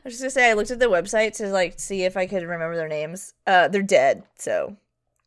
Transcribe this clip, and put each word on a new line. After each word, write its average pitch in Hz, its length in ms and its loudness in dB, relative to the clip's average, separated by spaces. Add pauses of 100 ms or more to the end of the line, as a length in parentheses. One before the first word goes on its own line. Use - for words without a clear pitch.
was 254 100 -14
just 247 80 -14
gonna 262 80 -4
say, 247 200 4
I 220 40 4
looked 208 180 -2
at 240 80 -6
the 247 60 4
website 214 500 0
to, 220 120 -6
like, 185 320 0
see 196 220 -4
if 185 140 0
I 185 100 -2
could 190 160 -4
remember 170 340 -6
their 160 120 -4
names. 156 440 -8 (140)
Uh, 180 220 6
they're 196 140 0
dead, 139 420 4 (120)
so 87 400 -4 (500)